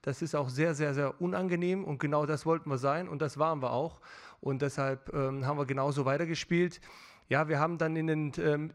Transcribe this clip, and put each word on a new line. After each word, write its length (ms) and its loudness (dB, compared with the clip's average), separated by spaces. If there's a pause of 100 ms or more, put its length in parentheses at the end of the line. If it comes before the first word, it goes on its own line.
Das 180 -4
ist 140 -4
auch 120 0
sehr, 260 0
sehr, 200 0
sehr 260 -2
unangenehm 640 0
und 160 -4
genau 260 2
das 200 -2
wollten 240 2
wir 80 0
sein 320 0
und 120 -4
das 160 -4
waren 240 0
wir 100 0
auch. 280 -2 (400)
Und 220 -2
deshalb, 520 -2
ähm, 320 0
haben 120 0
wir 80 0
genauso 400 0
weitergespielt. 760 0 (480)
Ja, 200 2
wir 120 2
haben 200 2
dann 160 2
in 100 0
den, 320 0
ähm, 380 2